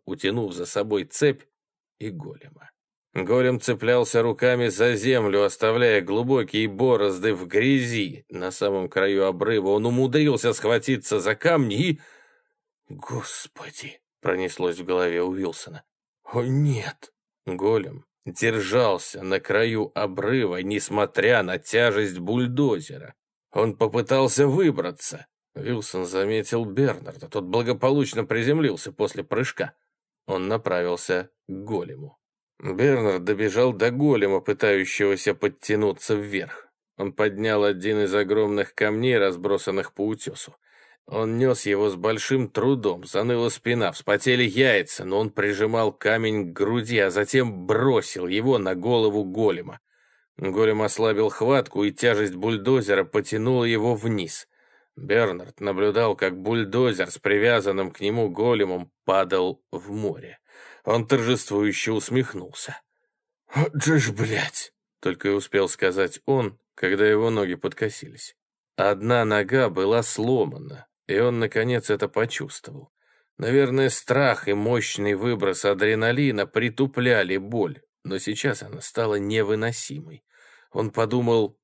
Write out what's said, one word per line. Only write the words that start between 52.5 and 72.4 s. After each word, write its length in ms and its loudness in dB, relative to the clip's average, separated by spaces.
потянула 600 0
его 300 2
вниз. 520 -4
Бернард 640 -2
наблюдал, 560 2
как 260 -2
бульдозер 720 0
с 60 -8
привязанным 760 2
к 80 -20
нему 300 0
големом 600 0
падал 580 0
в 200 -12
море. 480 -8
Он 220 0
торжествующе 840 0
усмехнулся. 880 -4
«Вот 280 0
же 180 4
ж, 120 0
блядь!» 600 -4
только 280 -4
и 40 2
успел 360 0
сказать 580 -2
он, 320 0
когда 300 0
его 240 4
ноги 260 0
подкосились. 800 -8
Одна 480 2
нога 440 2
была 320 2
сломана, 840 -2
и 120 0
он, 200 2
наконец, 500 0
это 180 0
почувствовал. 800 -6